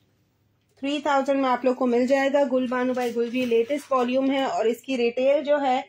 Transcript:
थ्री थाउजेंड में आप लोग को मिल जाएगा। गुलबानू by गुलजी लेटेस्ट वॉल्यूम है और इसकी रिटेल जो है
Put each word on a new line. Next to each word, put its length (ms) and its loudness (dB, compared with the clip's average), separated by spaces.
थ्री 180 -4
थाउजेंड 400 0
में 80 0
आप 160 0
लोग 120 2
को 100 -2
मिल 200 2
जाएगा। 400 2
गुलबानू 480 -2
by 200 -4
गुलजी 320 -2
लेटेस्ट 460 0
वॉल्यूम 380 0
है 160 0
और 220 -2
इसकी 280 -4
रिटेल 480 2
जो 140 2
है 300 0